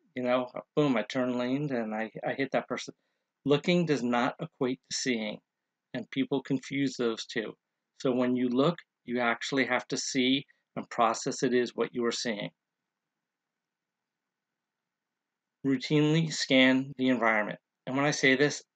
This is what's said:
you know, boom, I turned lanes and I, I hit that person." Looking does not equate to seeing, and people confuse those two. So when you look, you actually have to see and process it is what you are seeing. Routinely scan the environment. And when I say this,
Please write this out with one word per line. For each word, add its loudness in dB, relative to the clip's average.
you -6
know, 0
boom, 4
I 2
turned -2
lanes -2
and -4
I, -4
I -4
hit -4
that -2
person." -8
Looking 2
does 2
not 0
equate -4
to -6
seeing, -4
and -10
people -2
confuse -4
those -2
two. -6
So 0
when 2
you 0
look, 2
you -4
actually 0
have -2
to -4
see 0
and -8
process 0
it 2
is 2
what -2
you -2
are 2
seeing. -6
Routinely 2
scan 4
the 2
environment. 2
And -4
when 2
I 2
say 4
this, 0